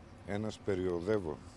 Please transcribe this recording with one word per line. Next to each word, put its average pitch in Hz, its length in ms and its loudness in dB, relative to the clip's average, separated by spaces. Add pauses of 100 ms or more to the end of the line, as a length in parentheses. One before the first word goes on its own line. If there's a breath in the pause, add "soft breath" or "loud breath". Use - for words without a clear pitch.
(260)
ένας 104 340 -2
περιοδεύων 90 800 2 (200)